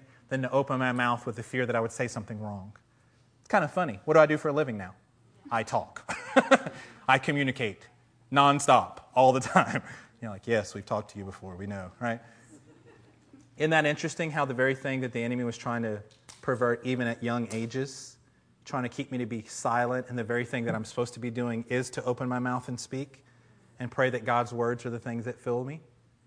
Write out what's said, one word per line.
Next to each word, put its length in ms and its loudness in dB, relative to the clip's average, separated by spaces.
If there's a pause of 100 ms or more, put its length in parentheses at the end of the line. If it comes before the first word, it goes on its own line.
(280)
than 140 -2
to 80 -2
open 300 2
my 100 2
mouth 360 0
with 100 -6
the 80 -10
fear 200 -2
that 120 0
I 40 2
would 120 -2
say 160 -4
something 320 -8
wrong. 320 -10 (640)
It's 100 -20
kind 140 4
of 80 -2
funny. 340 -2
What 100 4
do 60 12
I 60 10
do 100 2
for 120 -2
a 40 0
living 240 0
now? 200 -10 (520)
I 140 0
talk. 500 -4 (800)
<laughs> 180 -20
I 100 8
communicate 680 -2 (460)
nonstop 640 6 (160)
all 180 8
the 60 4
time. 420 2 (220)
<laughs> 180 -20
You're 120 -8
like, 160 -12
"Yes, 260 0
we've 100 -10
talked 280 -4
to 80 -14
you 40 -8
before. 300 -14
We 140 -10
know," 320 -8
right? 180 -2 (1400)
Isn't 120 2
that 160 4
interesting 460 -2
how 120 0
the 100 -4
very 200 2
thing 280 -4
that 100 -6
the 100 -4
enemy 220 -2
was 120 -4
trying 280 -4
to 180 -4 (400)
pervert 420 0
even 220 0
at 160 -4
young 300 -2
ages, 640 -6 (520)
trying 140 -4
to 80 -4
keep 200 -8
me 80 -6
to 80 -2
be 220 -6
silent, 640 0
and 80 -6
the 60 -2
very 200 0
thing 220 -4
that 80 -2
I'm 100 -4
supposed 300 -6
to 60 -14
be 100 -6
doing 400 -4
is 200 -2
to 140 -8
open 240 -2
my 100 -2
mouth 300 -4
and 100 -8
speak 460 -10 (560)
and 100 -6
pray 200 2
that 160 -4
God's 260 2
words 320 -2
are 60 -4
the 80 -6
things 260 -6
that 140 -8
fill 260 -2
me? 160 -12 (460)